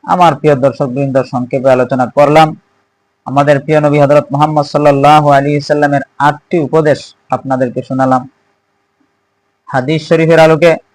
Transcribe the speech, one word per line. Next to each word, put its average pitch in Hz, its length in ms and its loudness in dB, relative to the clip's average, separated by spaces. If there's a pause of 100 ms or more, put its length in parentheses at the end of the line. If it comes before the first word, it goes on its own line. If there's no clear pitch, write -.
আমার 175 320 0
প্রিয় 147 200 0
দর্শকবৃন্দ, 131 680 -2
সংক্ষেপে 127 480 -4
আলোচনা 127 340 0
করলাম 151 520 2 (680)
আমাদের 139 340 0
প্রিয় 151 220 -2
নবী 147 180 0
হযরত 143 320 2
মুহাম্মদ 147 340 -2
সাল্লাল্লাহু 147 640 2
আলাইহি 143 320 0
সাল্লামের 143 400 -2 (160)
আটটি 147 420 -2
উপদেশ 151 560 -2 (140)
আপনাদেরকে 131 520 -4
শোনালাম 131 480 -2 (1400)
হাদিস 143 420 -4
শরীফের 160 320 2
আলোকে। 160 360 4 (200)